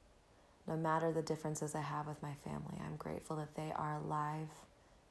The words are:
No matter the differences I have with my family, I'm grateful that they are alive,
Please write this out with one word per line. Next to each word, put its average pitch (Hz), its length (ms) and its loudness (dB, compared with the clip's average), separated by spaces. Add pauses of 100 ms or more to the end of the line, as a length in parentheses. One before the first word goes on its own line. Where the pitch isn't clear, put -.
(640)
No 160 100 0
matter 160 360 6
the 160 100 4
differences 156 540 0
I 156 60 2
have 147 260 0
with 147 160 -6
my 147 100 -2
family, 151 500 -6
I'm 156 120 -4
grateful 151 400 -4
that 151 200 -4
they 156 200 -2
are 151 220 2
alive, 151 500 0 (640)